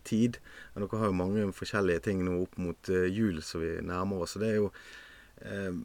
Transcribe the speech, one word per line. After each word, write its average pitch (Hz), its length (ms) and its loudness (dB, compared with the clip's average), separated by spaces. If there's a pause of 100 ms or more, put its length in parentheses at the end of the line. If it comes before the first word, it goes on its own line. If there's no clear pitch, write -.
tid, 117 340 2 (380)
men 101 120 -4
dere 110 120 -2
har 110 80 2
jo 98 60 4
mange 95 400 2
forskjellige 92 480 2
ting 95 240 2
nå 90 180 2
opp - 140 -6
mot, 87 320 -4
eh, 92 200 4
jul 95 320 2
som 82 200 -8
vi 82 200 -2
nærmer 90 420 -2
oss, 85 120 -4
så 95 40 -6
det 110 100 0
er 107 60 2
jo, 104 160 4 (720)
eh, 98 300 -6 (140)